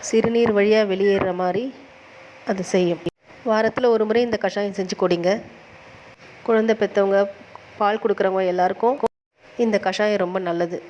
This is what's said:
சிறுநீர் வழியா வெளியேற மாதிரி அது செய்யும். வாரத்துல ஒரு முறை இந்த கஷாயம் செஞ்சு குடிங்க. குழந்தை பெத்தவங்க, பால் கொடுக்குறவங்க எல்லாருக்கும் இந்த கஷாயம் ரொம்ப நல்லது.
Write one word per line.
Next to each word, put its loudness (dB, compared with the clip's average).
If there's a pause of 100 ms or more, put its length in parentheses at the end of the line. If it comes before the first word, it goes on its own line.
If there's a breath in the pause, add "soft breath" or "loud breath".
(100)
சிறுநீர் 2
வழியா 4 (100)
வெளியேற 0 (100)
மாதிரி -2 (880)
அது -4 (100)
செய்யும். 2 (500)
வாரத்துல 2
ஒரு 2
முறை 2
இந்த -2
கஷாயம் -4
செஞ்சு -6
குடிங்க. 2 (1120)
குழந்தை 2
பெத்தவங்க, 2 (600)
பால் 0
கொடுக்குறவங்க 0
எல்லாருக்கும் 0 (680)
இந்த 0
கஷாயம் 0
ரொம்ப -4
நல்லது. -4 (120)